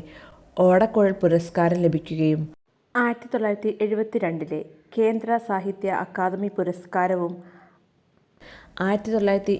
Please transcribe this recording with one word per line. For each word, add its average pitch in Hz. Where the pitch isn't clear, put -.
ഓടക്കുഴൽ 196
പുരസ്കാരം 170
ലഭിക്കുകയും 156
ആയിരത്തി 240
തൊള്ളായിരത്തി 214
എഴുപത്തിരണ്ടിലെ 202
കേന്ദ്ര 226
സാഹിത്യ 196
അക്കാദമി 185
പുരസ്കാരവും 180
ആയിരത്തി 208
തൊള്ളായിരത്തി 202